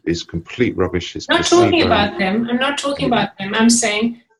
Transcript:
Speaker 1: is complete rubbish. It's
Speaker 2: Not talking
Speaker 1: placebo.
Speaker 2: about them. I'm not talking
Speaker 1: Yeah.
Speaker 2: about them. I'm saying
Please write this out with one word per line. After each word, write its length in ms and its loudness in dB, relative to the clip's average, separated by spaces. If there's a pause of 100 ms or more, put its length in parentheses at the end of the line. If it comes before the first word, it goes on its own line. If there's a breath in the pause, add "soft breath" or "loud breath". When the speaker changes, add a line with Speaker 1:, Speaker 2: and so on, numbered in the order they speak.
Speaker 1:
is 180 -2
complete 520 -4
rubbish. 400 -4
It's 140 -8
Speaker 2:
Not 160 0
talking 240 4
Speaker 1:
placebo. 160 2
Speaker 2:
about 320 2
them. 320 0
I'm 80 0
not 220 -2
talking 300 -4
Speaker 1:
Yeah. 60 2
Speaker 2:
about 220 -2
them. 160 -8
I'm 160 4
saying 500 0 (200)